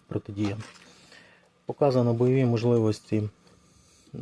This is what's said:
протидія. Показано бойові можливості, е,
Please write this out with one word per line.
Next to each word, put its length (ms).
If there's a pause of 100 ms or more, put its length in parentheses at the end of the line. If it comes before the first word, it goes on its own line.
протидія. 500 (1080)
Показано 480
бойові 320
можливості, 720
е, 120 (920)